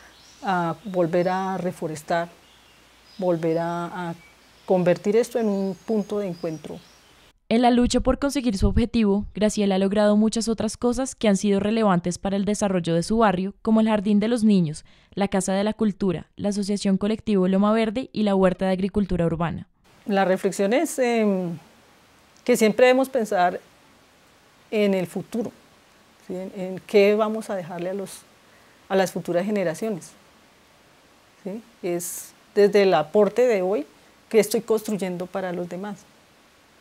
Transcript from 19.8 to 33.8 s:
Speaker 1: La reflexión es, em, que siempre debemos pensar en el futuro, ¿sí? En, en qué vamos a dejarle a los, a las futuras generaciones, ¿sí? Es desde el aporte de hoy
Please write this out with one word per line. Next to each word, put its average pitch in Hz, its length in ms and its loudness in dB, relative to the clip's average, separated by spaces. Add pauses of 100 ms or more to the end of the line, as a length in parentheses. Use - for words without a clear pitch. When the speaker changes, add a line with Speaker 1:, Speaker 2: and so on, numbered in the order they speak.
Speaker 1:
La 196 200 2
reflexión 190 480 0
es, 294 260 -2
em, 208 580 0 (840)
que 240 140 2
siempre 220 300 4
debemos 262 200 4
pensar 202 540 -2 (1080)
en 208 240 2
el 180 140 0
futuro, 208 460 -8 (720)
¿sí? 185 80 -10
En, 190 220 -10
en 185 280 -8
qué 208 300 4
vamos 214 340 -2
a 208 60 -6
dejarle 180 360 -8
a - 20 -6
los, 196 300 -12 (680)
a 190 80 0
las 185 160 0
futuras 175 320 -4
generaciones, 196 640 -6 (1300)
¿sí? 202 160 -10 (200)
Es - 520 -8 (200)
desde 202 300 6
el 190 100 4
aporte 202 540 2
de 208 140 2
hoy 208 240 -2 (420)